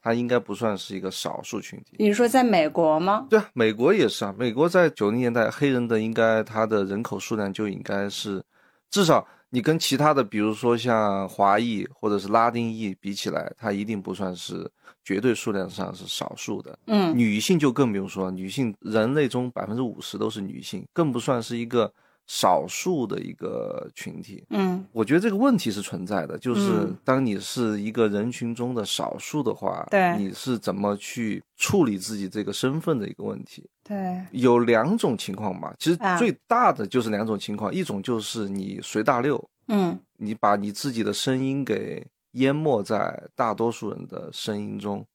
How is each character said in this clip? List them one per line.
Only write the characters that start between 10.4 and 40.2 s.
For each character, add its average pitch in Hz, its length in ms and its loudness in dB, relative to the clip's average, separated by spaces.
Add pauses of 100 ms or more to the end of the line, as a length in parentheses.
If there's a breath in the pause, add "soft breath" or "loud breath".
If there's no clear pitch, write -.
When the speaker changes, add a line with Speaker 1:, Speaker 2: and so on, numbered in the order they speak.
Speaker 1:
说 120 240 2
像 107 520 0
华 101 300 4
裔 110 340 -2
或 - 160 -4
者 104 100 2
是 98 100 -6
拉 113 220 4
丁 117 220 -2
裔 110 260 -6
比 101 160 -6
起 98 160 -6
来， 80 260 -6
他 110 140 -4
一 101 140 -2
定 104 160 -4
不 92 120 -8
算 92 220 -6
是 87 340 -10 (360 soft breath)
绝 95 160 0
对 117 140 4
数 107 180 -4
量 95 160 -2
上 92 260 -8
是 90 120 -16
少 - 300 -6
数 - 240 -8
的。 - 260 -18
Speaker 2:
嗯。 196 300 4
Speaker 1:
女 110 240 4
性 180 180 4
就 143 140 4
更 127 180 4
不 101 60 -2
用 98 100 -2
说， 95 240 -4
女 92 180 -8
性 113 320 -2
人 110 340 0
类 147 120 2
中 123 240 -4
百 98 140 -6
分 101 100 -6
之 120 80 -4
五 117 180 -6
十 101 180 -10
都 107 100 0
是 110 120 -6
女 92 220 -8
性， - 300 -10
更 165 180 2
不 120 80 -2
算 120 240 0
是 120 140 -6
一 117 80 -4
个 117 260 0 (360)
少 85 420 2
数 151 380 -2
的 98 120 -4
一 95 140 -8
个 - 640 -8
群 - 260 -12
体。 - 300 -16
Speaker 2:
嗯。 190 420 0
Speaker 1:
我 110 100 0
觉 107 120 2
得 170 60 6
这 220 100 2
个 196 60 -2
问 247 200 4
题 120 140 0
是 101 100 -4
存 92 260 -8
在 92 200 -2
的， 80 100 -8
就 120 180 -2
是 101 160 2
Speaker 2:
嗯。 101 320 0
Speaker 1:
当 131 220 2
你 101 160 0
是 107 400 -2
一 107 100 -4
个 113 160 2
人 104 240 0
群 117 240 -6
中 120 200 -4
的 110 100 -2
少 - 340 -4
数 - 240 -4
的 113 120 0
话， 92 360 -4
Speaker 2:
对。 185 280 4
Speaker 1:
你 101 160 -2
是 123 240 -2
怎 101 160 -2
么 101 240 0
去 104 440 -6 (140)
处 185 300 4
理 104 100 2
自 101 220 -8
己 98 100 -4
这 104 160 -4
个 101 80 -6
身 131 260 0
份 160 200 0
的 104 100 -4
一 - 60 -10
个 - 100 -14
问 101 200 -6
题。 - 220 -20 (160)
Speaker 2:
对。 185 380 -6 (120)
Speaker 1:
有 123 260 6
两 120 400 4
种 143 180 0
情 - 180 -8
况 98 240 -6
吧， 78 200 -10
其 - 120 0
实 175 120 4
Speaker 2:
啊。 185 160 2
Speaker 1:
最 220 180 2 (100)
大 233 240 4
的 117 160 -2
就 123 140 0
是 113 80 -2
两 107 180 -2
种 110 120 -2
情 104 180 -8
况， 101 160 -4
一 92 100 -2
种 98 200 -6
就 113 180 -2
是 107 260 -6
你 98 360 -6
随 107 200 -2
大 123 200 2
溜。 135 200 0 (260)
Speaker 2:
嗯。 190 300 2 (200)
Speaker 1:
你 - 160 -4